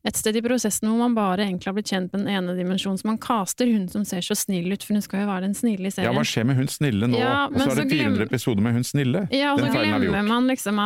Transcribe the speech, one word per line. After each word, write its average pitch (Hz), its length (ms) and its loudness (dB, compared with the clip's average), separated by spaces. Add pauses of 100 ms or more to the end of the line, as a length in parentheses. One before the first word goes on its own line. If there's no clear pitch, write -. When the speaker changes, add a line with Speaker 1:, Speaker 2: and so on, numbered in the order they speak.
Speaker 1:
et 220 140 -4
sted 220 180 0
i 233 60 0
prosessen 226 480 0
hvor 226 80 2
man 240 160 2
bare 202 320 2
egentlig 180 200 -4
har 190 80 -2
blitt 208 200 -4
kjent 185 180 -2
med 196 140 -2
den - 20 -2
ene 180 300 -2
dimensjonen, 190 400 -2
så - 80 -8
man 220 140 0
caster 233 520 -2
hun 196 160 0
som 208 160 -4
ser 185 180 -4
så - 140 -4
snill 180 380 -2
ut, 202 100 -6
for 208 120 -4
hun 202 80 0
skal 196 180 -4
jo 208 60 -2
være 185 140 -2
den 196 120 -2
snille 196 320 0
i 196 80 0
serien. 117 180 0
Speaker 2:
Ja, 127 60 2
hva 208 80 2
skjer 113 220 0
med 135 100 4
hun 131 100 2
snille 117 400 0
nå? 120 120 2
Speaker 1:
Ja, - 260 2
Speaker 2:
Og - 80 -6
Speaker 1:
men - 140 2
Speaker 2:
så - 40 2
er - 40 2
det - 20 2
Speaker 1:
så - 80 0
glem- 294 140 0
Speaker 2:
fire - 100 0
hundre 110 160 0
episoder 113 380 0
med 117 100 2
hun 120 100 2
snille. 143 480 0
Speaker 1:
Ja, 277 220 2
og 277 60 2
Speaker 2:
Den - 100 2
Speaker 1:
så 254 80 0
Speaker 2:
feilen - 140 2
har 214 80 0
vi - 80 2
Speaker 1:
glemmer 202 160 0
Speaker 2:
gjort. 208 40 0
Speaker 1:
man 240 200 2
liksom 214 380 -2